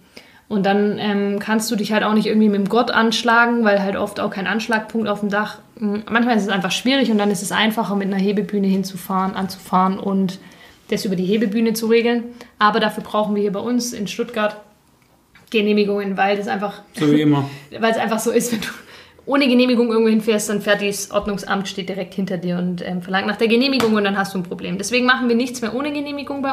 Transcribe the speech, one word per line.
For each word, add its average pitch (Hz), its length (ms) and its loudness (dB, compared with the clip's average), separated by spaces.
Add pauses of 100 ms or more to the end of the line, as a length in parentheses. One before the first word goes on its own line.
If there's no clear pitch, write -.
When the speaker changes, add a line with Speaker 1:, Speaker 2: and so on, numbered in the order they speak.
(480)
Speaker 1:
Und 196 180 0
dann, 202 320 2
ähm, 202 400 0
kannst 220 320 -2
du 240 60 0
dich 202 160 -2
halt 214 100 2
auch 208 120 2
nicht 208 120 2
irgendwie 214 220 4
mit 202 100 2
dem 196 100 0
Gott 240 220 2
anschlagen, 233 760 2
weil 202 160 4
halt 196 160 -2
oft - 220 -4
auch 202 120 -2
kein 185 180 -6
Anschlagpunkt 220 600 -2
auf 208 120 -2
dem 208 100 -2
Dach, 208 280 -2 (220)
m-, 208 300 -2
manchmal 233 260 2
ist 202 60 2
es 196 60 -2
einfach 185 240 0
schwierig 254 400 2
und 208 60 4
dann 208 120 2
ist 196 120 -2
es - 100 -6
einfacher, 208 420 0
mit 196 140 -2
einer 196 120 -2
Hebebühne 202 460 0
hinzufahren, 190 680 -2
anzufahren 190 640 -2
und 190 400 -2 (480)
das 208 160 -2
über 190 100 -2
die 180 100 -2
Hebebühne 220 500 0
zu 226 120 -4
regeln. 233 380 2 (340)
Aber 214 220 4
dafür 214 240 -2
brauchen 208 320 -2
wir 202 60 0
hier 202 100 0
bei 196 80 -4
uns 240 320 -2
in 202 160 -6
Stuttgart 220 480 -4 (960)
Genehmigungen, 202 680 2
weil 196 200 2
das 202 120 -6
einfach 202 340 -4 (160)
Speaker 2:
So 151 140 4
wie 151 100 6
immer. 143 260 2 (120)
Speaker 1:
<laughs> - 200 -16
weil 226 120 2
es 226 40 0
einfach 220 220 0
so 233 120 0
ist, 240 220 2
wenn 214 80 -2
du - 60 -8 (600)
ohne 277 220 2
Genehmigung 247 400 4
irgendwo 226 220 2
hinfährst, 214 400 2
dann 208 100 -2
fährt 208 220 0
das 202 300 -4
Ordnungsamt, 196 560 -4
steht - 200 -8
direkt 185 260 -8
hinter 190 240 -4
dir 175 200 -4
und, 180 280 -4
ähm, 180 160 -6
verlangt 190 260 -2
nach 208 80 -4
der 226 120 0
Genehmigung 233 460 4
und 208 100 2
dann 196 140 0
hast 196 160 -4
du 196 40 -2
ein 175 40 -2
Problem. 175 360 -6
Deswegen 247 280 0
machen 254 220 2
wir 233 80 4
nichts 254 260 -2
mehr 214 120 -4
ohne 294 180 -4
Genehmigung 285 500 -6
bei 269 100 -2